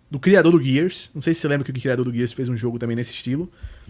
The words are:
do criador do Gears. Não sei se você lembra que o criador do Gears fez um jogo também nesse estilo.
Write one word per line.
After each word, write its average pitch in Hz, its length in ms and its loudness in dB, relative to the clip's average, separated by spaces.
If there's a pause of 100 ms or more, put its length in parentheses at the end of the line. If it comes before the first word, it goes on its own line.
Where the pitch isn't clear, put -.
(100)
do 143 80 -8
criador 170 320 6
do 170 100 6
Gears. 135 540 0
Não 147 80 -8
sei 160 100 0
se 160 100 -2
você 156 60 -2
lembra 143 160 0
que - 60 -6
o 135 100 -10
criador 127 240 0
do 123 80 -2
Gears 120 200 -2
fez 127 160 -4
um 123 80 -2
jogo 117 200 -4
também 117 200 -4
nesse 123 160 -6
estilo. 147 360 -6 (420)